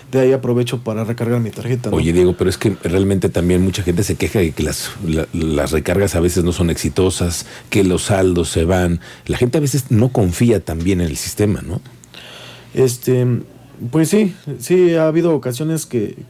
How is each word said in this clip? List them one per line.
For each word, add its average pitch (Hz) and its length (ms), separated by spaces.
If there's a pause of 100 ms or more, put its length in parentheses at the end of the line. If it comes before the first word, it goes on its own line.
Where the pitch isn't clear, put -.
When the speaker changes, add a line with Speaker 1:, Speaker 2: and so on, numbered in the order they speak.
(120)
Speaker 1:
de 131 80
ahí 131 120
aprovecho 123 520
para 110 200
recargar 120 360
mi 113 100
tarjeta, 120 400
¿no? 98 60
Speaker 2:
Oye, 80 160
Diego, 90 240
pero 92 140
es - 80
que 98 260
realmente 95 460
también 87 320
mucha 95 200
gente 87 220
se 85 120
queja 98 240
de 82 120
que - 100
las, 76 280 (140)
la, 80 280
las 76 400
recargas 90 420
a 85 60
veces 85 240
no 85 80
son 87 160
exitosas, 85 800 (240)
que 104 120
los 90 200
saldos 92 480
se 82 160
van. 87 340 (260)
La - 120
gente 123 180
a 156 60
veces 139 260
no 113 240
confía 107 500
también 85 380
en 87 80
el 71 80
sistema, - 500
¿no? 95 140 (920)
Speaker 1:
Este, 127 520 (640)
pues 156 200
sí, 202 240 (240)
sí, 175 360
ha 160 120
habido 165 280
ocasiones 151 520
que, 104 300 (140)